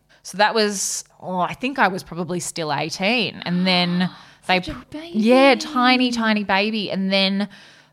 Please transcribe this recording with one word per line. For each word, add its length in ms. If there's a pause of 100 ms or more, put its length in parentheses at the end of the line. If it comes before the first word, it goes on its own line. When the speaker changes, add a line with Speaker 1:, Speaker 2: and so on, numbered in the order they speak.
(220)
Speaker 1:
So 160
that 160
was, 500 (160)
oh, 200
I 160
think 240
I 80
was 160
probably 360
still 320
eighteen. 760
And 180
then 460 (180)
Speaker 2:
<gasps> 180
Speaker 1:
they 140
Speaker 2:
Such 60
a 80
Speaker 1:
pr- 220 (140)
Yeah, 440
Speaker 2:
baby. 60
Speaker 1:
tiny, 500
tiny 320
baby. 480
And 200
then 380 (440)